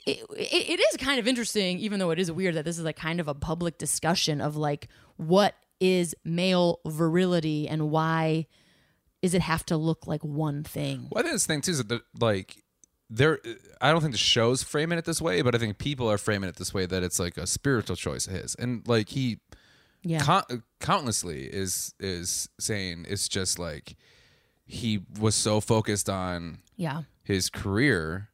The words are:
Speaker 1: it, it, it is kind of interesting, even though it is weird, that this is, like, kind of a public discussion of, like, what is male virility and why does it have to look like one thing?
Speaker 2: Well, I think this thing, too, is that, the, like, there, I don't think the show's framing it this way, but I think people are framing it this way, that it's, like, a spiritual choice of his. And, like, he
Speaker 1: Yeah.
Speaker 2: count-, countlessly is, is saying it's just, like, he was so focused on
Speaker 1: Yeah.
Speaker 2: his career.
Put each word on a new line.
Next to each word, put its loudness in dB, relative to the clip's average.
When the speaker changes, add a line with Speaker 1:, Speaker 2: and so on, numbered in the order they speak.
Speaker 1:
it, -4
it, -2
it -2
is 2
kind 0
of 0
interesting, 0
even -4
though 2
it 2
is 0
weird, 0
that -2
this -4
is, -6
like, -4
kind -4
of -2
a -4
public -2
discussion 0
of, -2
like, -2
what 4
is 4
male 2
virility 2
and 0
why 2
does 2
it 4
have 0
to 0
look 0
like -4
one -2
thing? -6
Speaker 2:
Well, -2
I 4
think -2
this 0
thing, -2
too, -2
is 0
that, -2
the, -2
like, 0
there, 2
I 6
don't 4
think 0
the -2
show's 4
framing 0
it -4
this -2
way, 2
but 4
I 4
think -2
people -2
are 4
framing 0
it -10
this -8
way, 0
that 0
it's, 0
like, -2
a -6
spiritual 0
choice -4
of -8
his. -6
And, -6
like, 2
he -4
Speaker 1:
Yeah. 0
Speaker 2:
count-, 0
countlessly -2
is, -6
is -4
saying -4
it's -4
just, -2
like, -8
he -2
was 4
so 2
focused 2
on -4
Speaker 1:
Yeah. -4
Speaker 2:
his 0
career. 0